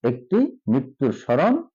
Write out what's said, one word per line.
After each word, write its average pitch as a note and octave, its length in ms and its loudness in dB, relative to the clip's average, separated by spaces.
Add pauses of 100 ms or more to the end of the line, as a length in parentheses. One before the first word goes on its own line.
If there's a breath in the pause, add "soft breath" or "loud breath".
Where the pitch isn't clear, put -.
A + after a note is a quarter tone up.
একটি B2+ 640 -2
মৃত্যুর C3 440 -2
স্মরণ G#3 520 0 (120)